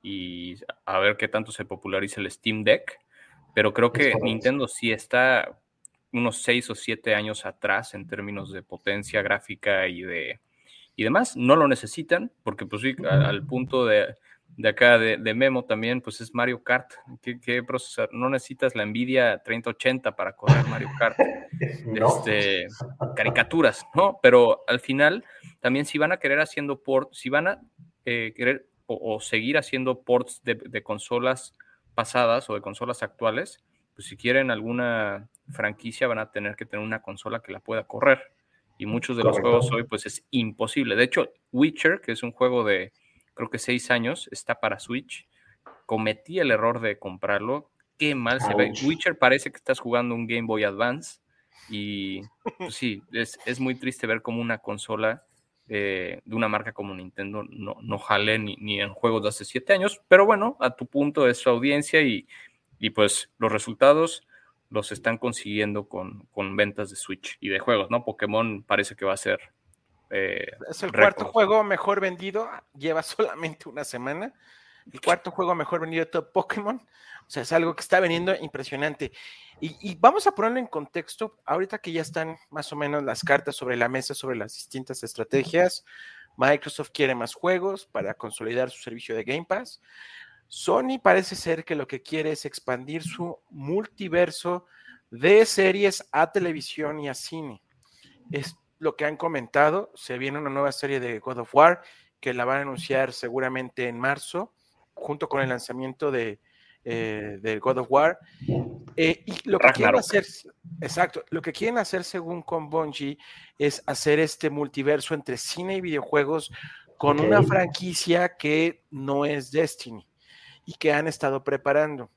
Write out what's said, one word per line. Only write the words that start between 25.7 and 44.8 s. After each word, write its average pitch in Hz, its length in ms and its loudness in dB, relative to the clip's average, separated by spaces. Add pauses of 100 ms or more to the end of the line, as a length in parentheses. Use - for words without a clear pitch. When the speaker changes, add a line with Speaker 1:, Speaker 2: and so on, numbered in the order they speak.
Speaker 1:
si 147 140 -6
van 151 120 2
a 185 60 0
querer 143 240 0
haciendo 143 420 -4
port, 131 300 0
si - 160 -10
van 147 200 2
a, 202 120 -4 (460)
eh, 117 280 -2
querer 127 320 -2 (200)
o, 110 300 -4
o 107 40 -6
seguir 120 380 0
haciendo 131 420 -2
ports - 420 0
de, 120 120 -2
de - 280 -8
consolas 120 680 -4 (420)
pasadas 120 540 2
o 107 60 -4
de 107 80 -6
consolas 117 400 -8
actuales, 117 600 -4 (320)
pues - 140 -16
si - 80 -16
quieren 127 340 2
alguna 110 800 -2 (220)
franquicia 110 560 -4
van 117 120 0
a 110 120 -6
tener 104 260 -6
que - 80 -12
tener 104 180 -10
una 110 200 -6
consola 110 400 -10
que - 100 -16
la 101 80 -14
pueda 110 260 -6
correr. 131 460 2 (460)
Y 101 80 -8
muchos 117 320 -2
de 110 60 2
los 110 80 6
Speaker 2:
Correcto. 101 180 2
Speaker 1:
juegos 120 220 4
hoy, 117 100 -2
pues 110 240 -6
es - 240 -12
imposible. 113 680 -2
De 117 80 6
hecho, - 260 0 (220)
Witcher, 160 480 4
que - 120 -6
es 110 100 -6
un 117 100 -8
juego 127 320 2
de, 98 300 0 (400)
creo - 160 -8
que 120 80 -6
seis 123 320 -2
años, 123 420 0
está - 280 -6
para 107 180 -2
Switch. - 500 -10 (560)